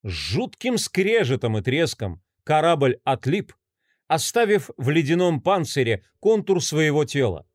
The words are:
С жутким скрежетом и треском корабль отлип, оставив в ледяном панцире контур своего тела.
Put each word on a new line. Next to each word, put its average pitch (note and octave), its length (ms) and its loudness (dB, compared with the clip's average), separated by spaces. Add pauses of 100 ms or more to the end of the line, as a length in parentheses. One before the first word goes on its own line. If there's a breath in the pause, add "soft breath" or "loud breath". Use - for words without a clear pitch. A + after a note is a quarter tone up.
С G#2+ 60 -8
жутким F3 680 -4
скрежетом D3 800 0
и G#2 40 -2
треском B2 600 -4 (200)
корабль D3+ 600 2
отлип, C3+ 500 -2 (540)
оставив G3+ 720 0
в B2 120 -2
ледяном E3 520 2
панцире C#3+ 640 0 (140 soft breath)
контур G3+ 440 2
своего D3+ 420 0
тела. G#2+ 500 -2